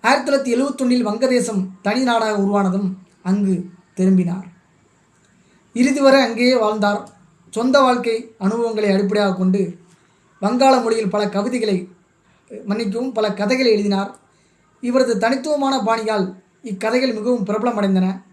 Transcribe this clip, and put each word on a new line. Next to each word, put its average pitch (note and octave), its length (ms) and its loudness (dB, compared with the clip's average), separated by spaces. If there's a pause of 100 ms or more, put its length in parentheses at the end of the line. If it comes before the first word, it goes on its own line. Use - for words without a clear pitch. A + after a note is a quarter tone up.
ஆயிரத்தி C4 300 2
தொள்ளாயிரத்தி B3 240 0
எழுவத்தொன்னில் B3 460 0
வங்கதேசம் A3 680 0 (140)
தனி A#3+ 220 -2
நாடாக A3 340 0
உருவானதும் G3 560 0 (300)
அங்கு F#3+ 420 0 (280)
திரும்பினார். F#3 520 0 (1300)
இறுதி C4+ 260 2
வரை C4+ 220 6
அங்கேயே B3 340 2
வாழ்ந்தார். G#3+ 540 0 (420)
சொந்த B3+ 280 2
வாழ்க்கை A#3+ 580 0
அனுபவங்களை G#3+ 540 -2
அடிப்படையாக G3 440 0
கொண்டு F#3 420 0 (600)
வங்காள B3 400 4
மொழியில் A3+ 300 0
பல G#3 200 -2
கவிதைகளை, G#3 600 -2 (760)
மன்னிக்கவும், A3+ 460 -4
பல G#3+ 220 -2
கதைகளை A3+ 380 0
எழுதினார். G3+ 440 0 (680)
இவரது A#3+ 360 2
தனித்துவமான C4+ 640 0
பாணியால் G#3+ 540 -2 (280)
இக்கதைகள் A#3 500 -2
மிகவும் G#3+ 320 -2
பிரபலமடைந்தன. G3+ 760 -2 (120)